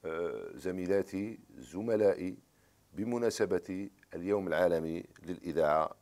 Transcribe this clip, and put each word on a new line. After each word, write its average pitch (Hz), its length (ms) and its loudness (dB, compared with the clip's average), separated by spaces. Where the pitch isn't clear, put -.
آه، 80 500 -4
زميلاتي، 95 840 -2
زملائي، 98 760 0
بمناسبة 101 960 0
اليوم 92 340 -2
العالمي 82 560 2
للإذاعة 78 640 2